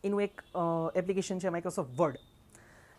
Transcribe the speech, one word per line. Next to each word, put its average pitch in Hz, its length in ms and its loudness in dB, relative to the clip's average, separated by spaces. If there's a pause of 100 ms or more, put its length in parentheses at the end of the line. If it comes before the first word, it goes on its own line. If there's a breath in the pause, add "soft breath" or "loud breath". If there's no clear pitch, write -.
એનું 202 180 2
એક, 202 200 -2 (140)
અ, 180 40 0 (360)
એપ્લિકેશન 185 440 0
છે 185 80 -2
Microsoft 170 540 -2
Word. 147 160 2 (800 loud breath)